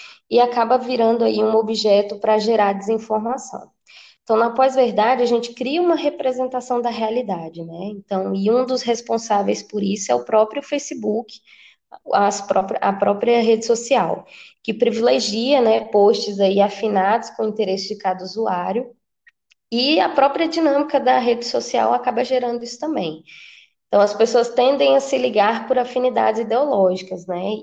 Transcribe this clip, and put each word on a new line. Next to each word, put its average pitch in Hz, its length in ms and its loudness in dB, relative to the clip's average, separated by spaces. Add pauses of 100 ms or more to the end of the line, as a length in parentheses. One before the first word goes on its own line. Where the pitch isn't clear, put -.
(280)
e 233 120 4
acaba 240 360 2
virando 233 460 0
aí 220 180 0
um 214 140 2
objeto 214 640 2
pra 214 200 2
gerar 208 340 2
desinformação. 220 1000 -6 (520)
Então, 226 140 2
na 233 140 2
pós-verdade, 247 720 2
a 240 40 2
gente 233 280 0
cria 269 260 -4
uma 339 140 2
representação 254 880 -2
da 240 80 -2
realidade, 202 720 -6
né? 170 280 -12
Então, 196 420 -6
e 196 160 0
um 247 160 2
dos 247 160 -4
responsáveis 226 800 -2
por 208 180 -8
isso 202 300 -2
é 240 60 2
o 240 80 -2
próprio 214 400 0
Facebook, 240 720 -6 (760)
as 202 280 2
própria, 190 400 -2
a 202 120 0
própria 202 480 2
rede 226 240 2
social, 226 640 0 (380)
que 220 100 -4
privilegia, 233 880 2
né, 220 240 2
posts 202 560 2
aí 196 200 2
afinados 202 680 0
com 226 140 -6
o 214 40 -2
interesse 202 460 -4
de 208 40 -16
cada 185 260 -4
usuário, 196 680 -4 (800)
e 277 300 0
a 339 80 2
própria 320 400 2
dinâmica 294 500 0
da 254 220 2
rede 233 260 -2
social 233 480 -2
acaba 247 300 -2
gerando 240 400 -4
isso - 160 -14
também. 190 420 -6 (640)
Então, 202 140 2
as 202 120 4
pessoas 233 360 2
tendem 269 480 2
a 269 40 6
se 269 160 -4
ligar 226 520 0
por 254 100 2
afinidades 233 640 0
ideológicas, 196 880 0
né, 185 240 -6 (100)